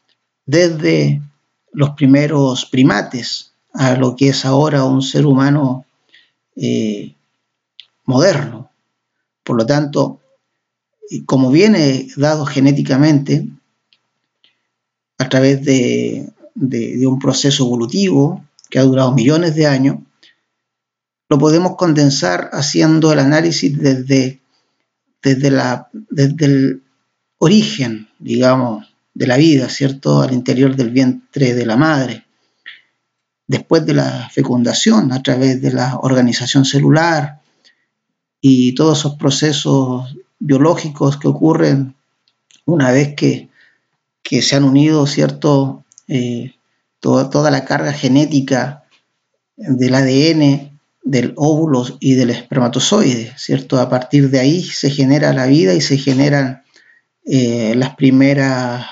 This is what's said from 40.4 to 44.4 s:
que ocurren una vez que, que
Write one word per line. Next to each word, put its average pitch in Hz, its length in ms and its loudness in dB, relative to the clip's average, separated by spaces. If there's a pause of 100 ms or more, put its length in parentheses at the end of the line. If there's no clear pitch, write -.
que 151 100 -2
ocurren 147 640 0 (680)
una 147 260 0
vez 143 240 0
que, 127 360 -4 (720)
que 131 180 -4